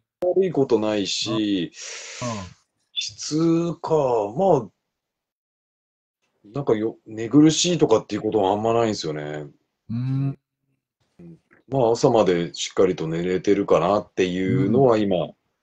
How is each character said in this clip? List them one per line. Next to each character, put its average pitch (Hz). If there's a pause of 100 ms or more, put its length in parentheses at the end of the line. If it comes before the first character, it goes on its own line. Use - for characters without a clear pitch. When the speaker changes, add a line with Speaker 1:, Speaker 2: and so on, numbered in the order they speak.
(220)
Speaker 1:
悪 180
い 180
こ 139
と 117
な 107
い 101
し、 104 (500)
Speaker 2:
う 123
ん。 120
う -
ん。 110 (580)
Speaker 1:
質 165
か、 - (400)
ま 160
あ、 92 (1800)
な 113
ん 139
か 127
よ、 110
寝 110
苦 151
し 175
い -
と 151
か 143
っ 139
て 107
い -
う -
こ 107
と 107
は 95
あ -
ん 107
ま 113
な 117
い 113
ん -
で 104
す 90
よ 78
ね。 76 (440)
Speaker 2:
う 107
ん。 135 (1300)
Speaker 1:
ま 135
あ、 113
朝 120
ま 113
で 85
し -
っ -
か 98
り 90
と 80
寝 82
れ 92
て 101
る 98
か 90
な 98
っ -
て 95
い 92
う -
の 131
は 117
今、 98
Speaker 2:
う 78
ん。 -
Speaker 1:
だ -
か - (280)